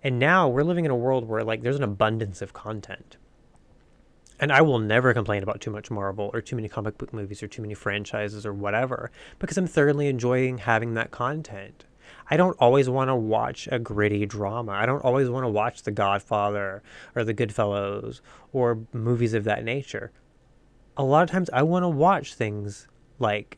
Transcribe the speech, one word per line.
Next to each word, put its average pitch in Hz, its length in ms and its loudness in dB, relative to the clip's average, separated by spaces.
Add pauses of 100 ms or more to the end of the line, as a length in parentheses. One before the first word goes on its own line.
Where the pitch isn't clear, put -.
And 127 160 0
now 160 300 6
we're 131 140 2
living 170 220 0
in 147 60 2
a 123 40 2
world 123 300 0
where, 113 180 -2
like, 113 180 -2
there's 123 160 0
an 139 60 0
abundance 107 580 0
of 98 100 -12
content. - 640 -12 (1200)
And 143 120 0
I 139 100 8
will 139 180 6
never 117 340 4
complain 104 300 0
about 98 180 -6
too 113 100 -8
much 104 180 -10
Marvel 101 440 -6
or 117 80 -4
too - 160 -8
many 110 100 -6
comic 107 300 -8
book - 160 -12
movies 101 280 -10
or 107 60 -12
too - 140 -14
many 104 120 -8
franchises 104 720 -4
or 104 80 -6
whatever, 110 580 -4 (280)
because - 180 -4
I'm 185 100 0
thoroughly 147 400 2
enjoying 127 500 0
having 113 380 0
that 113 160 -4
content. 120 760 -8 (440)
I 151 80 4
don't 180 220 4
always 127 300 6
wanna 131 260 0
watch 113 560 -2
a 127 80 0
gritty 104 460 0
drama. 104 480 -4
I 101 120 0
don't 139 180 0
always 131 260 2
wanna 127 200 -2
watch 107 340 0
The 104 80 -4
Godfather 101 920 0 (320)
or 120 80 0
The 110 100 -2
Goodfellas 104 880 -2 (320)
or 120 280 0 (120)
movies 117 420 0
of 107 120 0
that 113 180 0
nature. 113 480 -6 (840)
A 139 60 0
lot 143 200 6
of 170 60 0
times 185 240 -2
I 127 100 4
wanna 180 260 2
watch 165 440 2
things 104 540 -6 (300)
like 107 400 -2